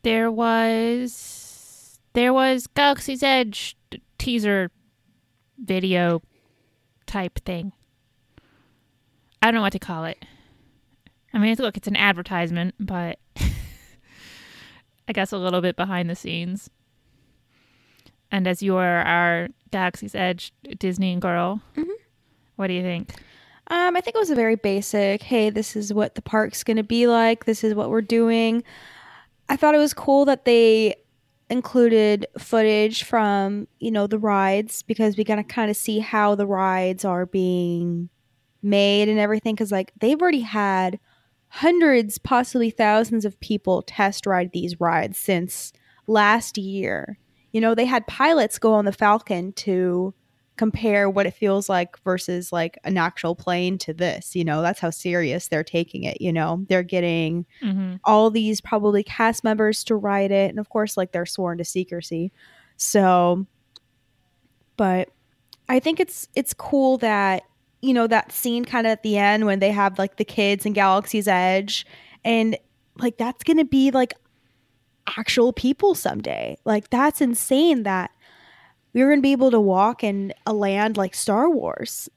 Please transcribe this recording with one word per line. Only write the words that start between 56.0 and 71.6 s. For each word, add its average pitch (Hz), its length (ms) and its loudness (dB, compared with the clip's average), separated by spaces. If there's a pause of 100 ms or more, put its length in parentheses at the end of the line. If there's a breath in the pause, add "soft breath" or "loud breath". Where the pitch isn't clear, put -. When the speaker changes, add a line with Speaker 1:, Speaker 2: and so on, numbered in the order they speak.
Speaker 2:
it, - 180 -8
you 175 120 -2
know? 165 360 -2
They're 185 140 2
getting 170 640 -2 (160 loud breath)
Speaker 1:
Mm-hmm. 190 420 -4
Speaker 2:
all 214 260 4
these 214 300 -2
probably 208 420 0
cast 226 420 -2
members 214 400 0
to 220 120 0
write 202 340 0
it, 196 200 2
and 208 80 -10
of 208 100 -8
course, 214 280 -2
like, 185 160 -4
they're 175 120 -4
sworn 175 340 -6
to 175 60 -6
secrecy. 175 680 -6 (440 soft breath)
So, 185 680 2 (1300)
but 185 320 0 (600)
I 254 120 2
think 320 200 -2
it's, - 340 -4
it's - 180 -4
cool 262 460 2
that, 202 460 0 (360)
you 262 140 2
know, 233 120 4
that 226 260 0
scene 240 320 -2
kinda 226 260 0
at 220 120 -2
the 214 140 0
end 208 300 4
when 196 140 2
they 196 100 4
have, 196 280 0
like, 196 180 -4
the 214 80 -2
kids 202 420 0
in 214 60 0
Galaxy's 196 560 2
Edge, 190 580 0 (380 loud breath)